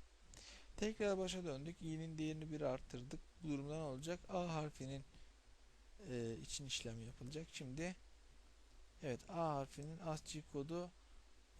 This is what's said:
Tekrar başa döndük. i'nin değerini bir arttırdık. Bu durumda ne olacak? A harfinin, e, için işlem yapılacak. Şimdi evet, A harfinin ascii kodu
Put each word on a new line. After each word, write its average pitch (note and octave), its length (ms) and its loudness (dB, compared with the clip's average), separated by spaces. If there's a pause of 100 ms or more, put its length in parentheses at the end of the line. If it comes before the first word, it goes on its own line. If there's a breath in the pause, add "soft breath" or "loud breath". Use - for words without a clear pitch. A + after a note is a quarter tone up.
(760 loud breath)
Tekrar G#3 420 6
başa F3+ 260 4
döndük. D3+ 380 0
i'nin D#3+ 360 0
değerini D#3 320 2
bir D3+ 100 0
arttırdık. C3 600 2 (220)
Bu D#3+ 60 0
durumda C#3+ 260 2
ne D#3+ 80 2
olacak? D3+ 460 0
A F3 260 4
harfinin, C#3 500 0 (1040 loud breath)
e, A#2 280 4
için C#3+ 300 -2
işlem A2+ 360 0
yapılacak. C#3 500 -4
Şimdi D#3+ 440 0 (1080)
evet, C3 280 0
A E3 240 6
harfinin C#3+ 440 0
ascii D#3 440 -2
kodu E3 480 0 (680)